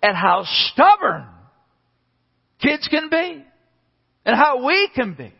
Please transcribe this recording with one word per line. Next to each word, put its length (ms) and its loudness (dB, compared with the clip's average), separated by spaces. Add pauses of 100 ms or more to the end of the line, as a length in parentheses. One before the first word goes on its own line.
at 120 2
how 300 0
stubborn 800 2 (1300)
kids 280 -2
can 200 -2
be 360 -4 (800)
and 120 2
how 300 2
we 280 2
can 200 -4
be. 260 -18